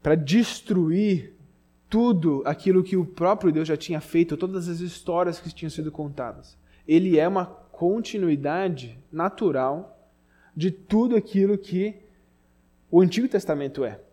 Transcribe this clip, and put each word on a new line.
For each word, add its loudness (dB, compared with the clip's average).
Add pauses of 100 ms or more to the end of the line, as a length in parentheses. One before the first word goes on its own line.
pra 2
destruir 0 (540)
tudo 2
aquilo 2
que -2
o 0
próprio 0
Deus -2
já 0
tinha -6
feito, 0
todas -6
as -6
histórias -4
que -14
tinham -10
sido -8
contadas. -12 (300)
Ele 4
é 4
uma -2
continuidade -4 (140)
natural -4 (460)
de 0
tudo 0
aquilo 2
que -4 (960)
o 8
Antigo 4
Testamento -2
é. -8 (120)